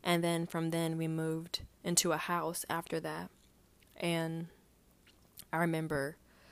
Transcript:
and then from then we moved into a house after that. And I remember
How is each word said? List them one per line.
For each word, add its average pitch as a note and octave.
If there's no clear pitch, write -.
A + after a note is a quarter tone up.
and E3+
then E3+
from E3
then E3
we D#3+
moved D#3+
into F3
a D#3
house E3+
after E3
that. E3
And E3
I D#3+
remember D#3+